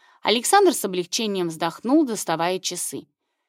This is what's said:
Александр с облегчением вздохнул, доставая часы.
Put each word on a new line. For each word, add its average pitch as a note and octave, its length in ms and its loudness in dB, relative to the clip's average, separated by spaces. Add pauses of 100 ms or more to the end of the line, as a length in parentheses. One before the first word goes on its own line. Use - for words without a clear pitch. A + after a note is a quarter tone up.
(220)
Александр C#4+ 520 4
с - 100 -4
облегчением F#3 640 -2
вздохнул, F3 560 0
доставая F3+ 540 -2
часы. - 480 -8 (420)